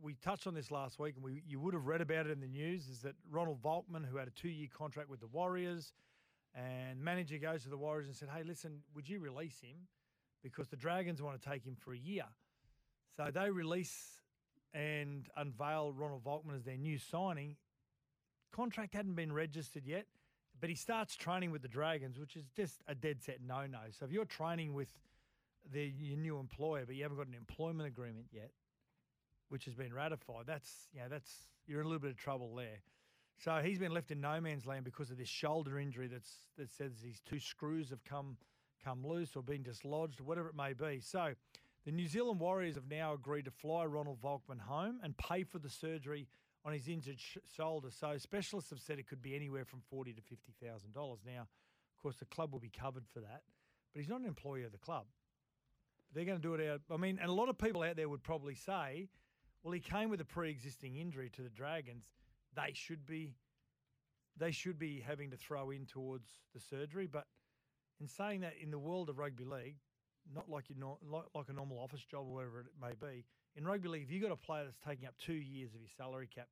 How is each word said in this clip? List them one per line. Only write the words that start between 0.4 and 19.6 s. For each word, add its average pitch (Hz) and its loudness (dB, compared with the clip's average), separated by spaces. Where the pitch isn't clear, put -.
on 180 0
this 135 -2
last 139 0
week 147 0
and 131 -6
we, 135 -4
you 143 -2
would 180 4
have 147 2
read 160 6
about 160 4
it 151 4
in 143 0
the 135 -2
news, 151 0
is 123 -8
that 139 -4
Ronald 156 4
Volkman, 160 2
who 127 0
had 131 0
a - -8
two-year 151 -2
contract 147 -4
with 131 -8
the 117 -8
Warriors, 175 2
and 127 -4
manager 170 2
goes 156 0
to 131 -10
the 139 -2
Warriors 151 2
and 139 -6
said, 143 -8
"Hey, 165 -2
listen, 156 -6
would 147 -8
you 202 -2
release 147 -4
him? 151 -14
Because - -4
the 147 -8
Dragons 170 4
wanna 143 -2
take 135 -2
him 131 -6
for - -10
a 123 -6
year." 165 -2
So 147 2
they 190 6
release 175 2
and 147 0
unveil 147 2
Ronald 139 0
Volkman 151 0
as 127 -2
their 131 -4
new 151 4
signing. 160 2
Contract 226 0
hadn't 196 2
been 160 2
registered 151 0